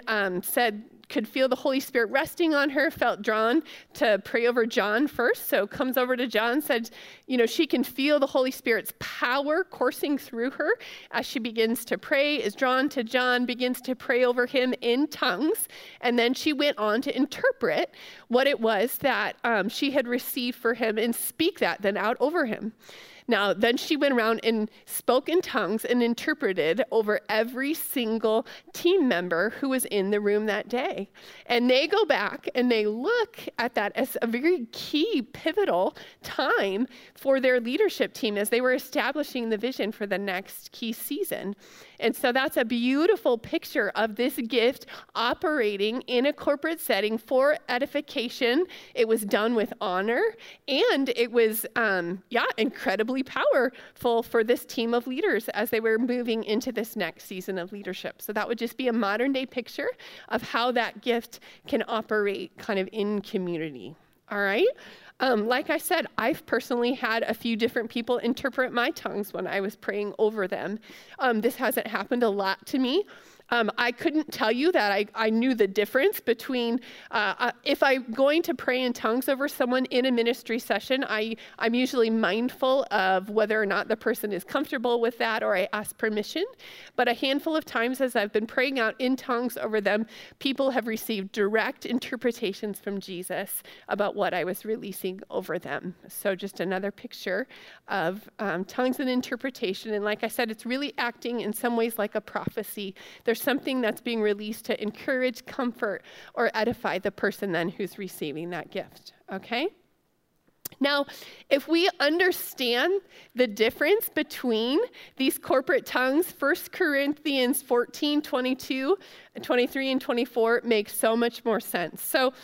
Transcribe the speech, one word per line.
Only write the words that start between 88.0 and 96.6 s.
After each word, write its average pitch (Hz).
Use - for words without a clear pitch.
as 254
I've 208
been 226
praying 269
out 220
in 262
tongues 247
over 214
them, 214
people 269
have 240
received 220
direct 214
interpretations 226
from 202
Jesus 185
about 208
what 185
I 175
was 180
releasing 196
over 180
them. 147
So -
just 196